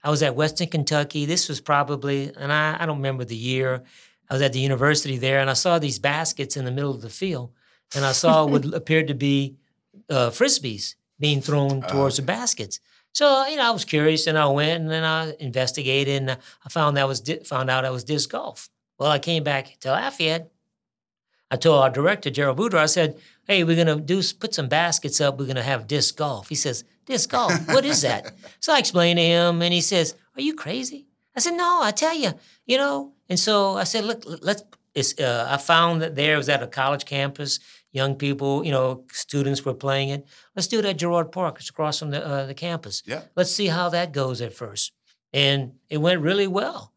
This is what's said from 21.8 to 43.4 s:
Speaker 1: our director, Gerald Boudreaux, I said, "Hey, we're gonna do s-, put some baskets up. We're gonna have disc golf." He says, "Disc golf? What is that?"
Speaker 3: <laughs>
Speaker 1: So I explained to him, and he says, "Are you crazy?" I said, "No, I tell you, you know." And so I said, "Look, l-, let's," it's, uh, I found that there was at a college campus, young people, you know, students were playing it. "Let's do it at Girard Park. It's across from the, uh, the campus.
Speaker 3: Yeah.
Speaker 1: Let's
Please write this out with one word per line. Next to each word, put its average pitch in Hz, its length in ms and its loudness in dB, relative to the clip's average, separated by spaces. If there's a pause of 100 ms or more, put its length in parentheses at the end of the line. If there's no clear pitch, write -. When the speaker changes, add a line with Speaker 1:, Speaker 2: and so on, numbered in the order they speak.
Speaker 1:
our 131 80 6
director, 151 400 0
Gerald 139 280 0
Boudreaux, 190 200 2
I 156 80 4
said, 156 300 2 (280)
"Hey, 196 200 2
we're 165 120 4
gonna 160 240 2
do 160 180 -2
s-, 185 140 -2
put - 220 -6
some 139 140 -4
baskets 160 520 0
up. 139 180 2
We're 135 80 -4
gonna 127 160 -4
have 120 240 -2
disc 143 300 0
golf." 139 320 -6
He 156 60 -8
says, 139 300 -2 (220)
"Disc 254 240 -2
golf? 247 220 2 (160)
What 262 160 4
is 294 180 2
that?" 120 320 -2 (120)
Speaker 3:
<laughs> - 140 -20
Speaker 1:
So 320 120 0
I 285 60 6
explained 175 400 4
to 170 60 4
him, 170 380 4
and 175 120 2
he 175 60 2
says, 170 340 0 (220)
"Are - 40 -10
you 151 140 -2
crazy?" 254 520 -8 (300)
I 247 40 -4
said, 339 120 0
"No, 349 300 2
I 214 100 2
tell 320 220 0
you, 247 180 0 (340)
you 240 120 2
know." 277 340 -2 (160)
And 185 100 0
so 202 380 2
I 196 80 0
said, 220 200 -2
"Look, 226 220 -6
l-, 170 160 -12
let's," 202 200 -2 (320)
it's, - 260 -2
uh, 120 280 0
I 139 100 0
found 165 440 4
that 160 140 -6
there 151 220 2
was 131 100 -2
at 139 140 2
a 127 40 -8
college 139 380 -2
campus, 139 560 -4 (320)
young 135 240 0
people, 139 480 -2
you 156 80 0
know, 131 400 0
students 139 520 -2
were 135 100 -2
playing 139 340 -2
it. 139 180 -8 (300)
"Let's 185 100 -2
do 226 120 0
it 202 80 0
at 190 100 -2
Girard 170 340 0
Park. 175 300 -4
It's - 100 -14
across 151 280 -4
from 151 120 -8
the, 147 160 -6
uh, 139 200 -4
the 139 80 -10
campus. 165 520 -8
Speaker 3:
Yeah. 160 140 -6 (160)
Speaker 1:
Let's 180 180 2